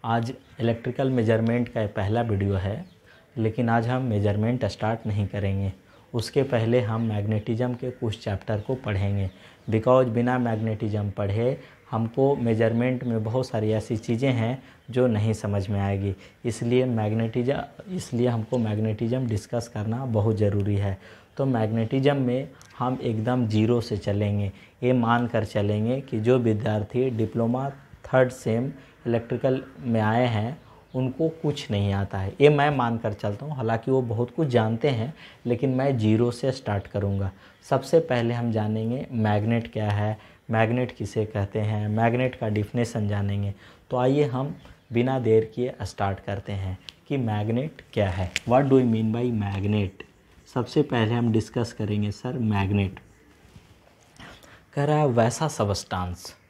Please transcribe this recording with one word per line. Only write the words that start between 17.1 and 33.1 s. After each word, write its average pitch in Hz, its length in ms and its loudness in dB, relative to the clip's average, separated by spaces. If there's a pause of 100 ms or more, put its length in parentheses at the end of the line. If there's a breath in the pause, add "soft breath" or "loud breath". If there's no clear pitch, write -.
इसलिए 123 340 -2
हमको 117 300 -2
मैग्नेटिज्म 110 680 -2
डिस्कस 113 420 -4
करना 110 380 -6
बहुत 110 300 2
ज़रूरी 101 400 2
है। 98 200 -2 (400 loud breath)
तो 139 100 0
मैग्नेटिज्म 120 680 2
में 131 320 -2 (300 loud breath)
हम 127 240 -2
एकदम 120 460 0
ज़ीरो 110 320 4
से 110 160 -4
चलेंगे। 101 560 0 (300 loud breath)
ये 123 100 4
मान 120 340 4
कर 110 180 0
चलेंगे 107 560 0
कि 123 200 -6
जो 123 180 4
विद्यार्थी 110 720 0
डिप्लोमा 117 580 -2 (360)
थर्ड 131 260 4
सेम 117 360 -2 (400 loud breath)
इलेक्ट्रिकल 123 560 0 (180)
में 117 200 0
आए 110 260 2
हैं, 113 320 -2 (360 loud breath)
उनको 131 340 -2 (140)
कुछ 147 280 -4
नहीं 101 220 2
आता 98 260 -2
है, 95 220 -4
ये 143 80 10
मैं 147 280 4
मान 117 220 0
कर 110 140 -2